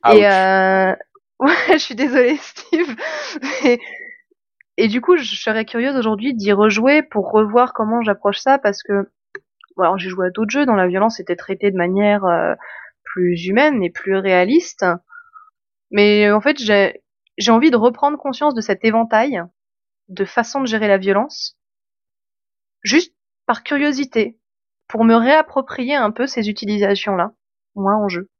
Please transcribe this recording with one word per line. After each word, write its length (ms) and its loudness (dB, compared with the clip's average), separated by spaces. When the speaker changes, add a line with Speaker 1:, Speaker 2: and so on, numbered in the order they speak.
Speaker 1:
Et, 120 8
Speaker 2:
Ouch. 40 8
Speaker 1:
euh, 720 2
<laughs> 220 -18
ouais, 320 2
je 60 4
suis 180 -8
désolée, 400 2
Steve. 580 -6
Mais... 160 2
Et 100 2
du 140 -2
coup, 160 2
je 80 -4
serais 400 -4
curieuse 320 -4
aujourd'hui 380 -2
d'y 180 -2
rejouer 500 4
pour 300 -6
revoir 400 2
comment 280 -2
j'approche 380 -2
ça, 220 2
parce 240 -4
que, 240 -4
bon, 60 0
alors, 160 2
j'ai 100 -8
joué 180 -4
à 40 -2
d'autres 220 -4
jeux 140 0
dont 100 2
la 100 2
violence 320 0
était 160 -6
traitée 380 -4
de 40 -4
manière, 500 0
euh, 280 0
plus 440 -4
humaine 360 0
et 80 -4
plus 240 -6
réaliste. 720 0
Mais, 380 4
euh, 80 4
en 40 2
fait, 180 -2
j'ai, 440 0
j'ai 120 -2
envie 220 4
de 40 2
reprendre 420 0
conscience 360 -4
de 60 -4
cet 240 -6
éventail 580 0
de 180 -6
façons 360 -4
de 60 -4
gérer 200 -2
la 120 4
violence, 600 -4
juste 320 0
par 180 -4
curiosité, 720 -2
pour 160 -4
me 140 6
réapproprier 800 0
un 160 -2
peu 160 -4
ces 200 -4
utilisations-là, 840 -2
moi, 220 0
en 120 -2
jeu. 320 -8